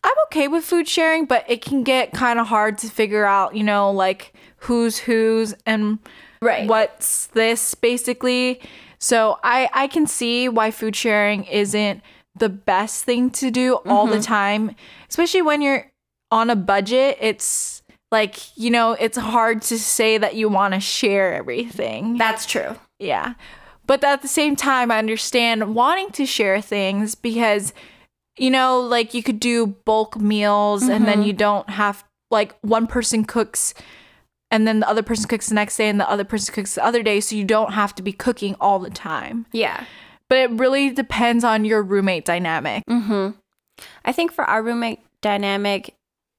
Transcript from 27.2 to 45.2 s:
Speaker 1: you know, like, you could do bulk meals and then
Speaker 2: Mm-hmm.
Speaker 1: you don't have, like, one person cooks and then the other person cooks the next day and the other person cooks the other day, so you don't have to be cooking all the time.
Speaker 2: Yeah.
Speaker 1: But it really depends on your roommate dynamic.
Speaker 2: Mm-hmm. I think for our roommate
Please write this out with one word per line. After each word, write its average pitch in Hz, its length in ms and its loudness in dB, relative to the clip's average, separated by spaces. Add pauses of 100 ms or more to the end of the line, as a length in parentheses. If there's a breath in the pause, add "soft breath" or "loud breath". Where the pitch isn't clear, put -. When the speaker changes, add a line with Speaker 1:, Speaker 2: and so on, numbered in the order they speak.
Speaker 1:
you 262 140 2
know, 254 280 2
like, 233 360 0
you 240 80 -2
could 220 160 -2
do 233 260 2 (180)
bulk 214 320 0
meals 208 680 2
and 220 240 2
then 208 100 2
Speaker 2:
Mm-hmm. 208 100 2
Speaker 1:
you 208 60 0
don't 208 380 0
have, 202 340 -2 (240)
like, 208 320 0
one 220 260 2
person 226 380 0
cooks - 480 -4 (800 loud breath)
and 220 160 4
then 220 120 2
the 214 80 2
other 220 140 0
person 214 260 -4
cooks - 220 -4
the 214 60 0
next 208 220 0
day 214 120 2
and 202 100 0
the 185 100 0
other 202 140 0
person 208 300 -6
cooks 196 220 -6
the - 100 -2
other 240 180 2
day, 208 160 0
so 214 160 -6
you 208 80 -2
don't 214 300 0
have 202 220 -2
to 190 80 -14
be 196 100 -4
cooking 202 480 -4
all 196 180 2
the 185 120 -8
time. 190 600 -8
Speaker 2:
Yeah. 220 320 -4 (460 loud breath)
Speaker 1:
But 262 80 4
it 254 140 2
really 262 400 2
depends 240 520 0
on 220 220 2
your 214 160 2
roommate 196 440 0
dynamic. 160 600 -2
Speaker 2:
Mm-hmm. 208 500 -2 (680 loud breath)
I - 60 0
think 339 200 -2
for 294 140 -4
our 220 160 0
roommate 233 380 -4 (220)